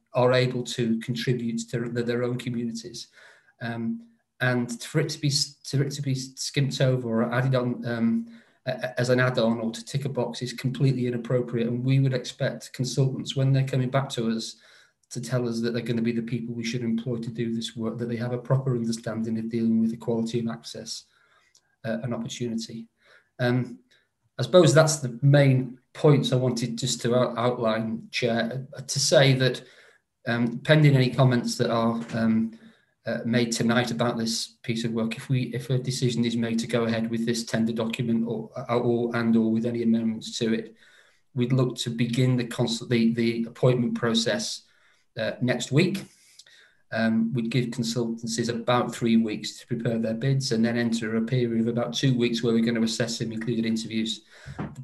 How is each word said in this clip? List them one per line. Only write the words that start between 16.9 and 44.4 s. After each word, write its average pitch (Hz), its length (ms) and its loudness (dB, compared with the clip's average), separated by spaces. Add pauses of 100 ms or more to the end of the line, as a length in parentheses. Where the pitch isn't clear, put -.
to 113 120 -8
do 117 240 -4
this 113 220 -6
work, 110 220 -4
that 120 100 -4
they 120 80 -4
have 120 160 -4
a 123 60 -2
proper 131 380 0
understanding 113 640 -4
of 113 120 -6
dealing 113 300 2
with 113 120 2
equality 113 460 -2
of 113 100 -2
access, - 560 -12 (800)
uh, 113 180 -2
and 117 120 -2
opportunity. 113 720 -6 (520)
Um, 123 400 0 (600)
I 131 40 -2
suppose 160 300 8
that's 151 240 6
the - 260 -6
main 139 560 6 (160)
points 135 380 6
I 127 40 4
wanted 117 420 0
just - 240 -4
to 120 120 2
out-, 123 220 2
outline, 113 760 0
Chair, 117 560 -2 (100)
uh, - 60 -14
to - 180 -4
say 139 340 6
that, 127 280 2 (640)
um, 117 320 -2
pending 151 360 6
any 127 160 6
comments 123 460 2
that 117 140 0
are, 117 300 0 (140)
um, 113 380 2 (520)
uh, 113 200 -4
made 120 260 2
tonight 117 400 2
about 117 260 0
this 113 460 -4
piece 113 220 -4
of 113 80 -2
work, 113 240 -4
if - 120 -12
we, 127 260 0
if - 160 -6
a 127 80 2
decision 120 460 0
is 117 120 0
made 113 240 0
to - 80 -4
go 117 160 2
ahead 113 260 0
with 113 160 -2
this 113 180 -2
tender 113 280 -2
document 113 540 -2
or, 113 300 -6
uh, 120 220 -2
or, 120 380 0
and 113 200 4
or 110 140 4
with 113 160 0
any 120 160 -2
amendments 113 560 0
to 113 160 0
it, - 220 -6 (580)
we'd 123 180 0
look 127 240 2
to - 140 -6
begin 123 460 2
the 117 80 0
cons-, 117 440 -4
the, 113 260 4
the 117 300 0
appointment 120 500 2
process, 113 680 -2 (560)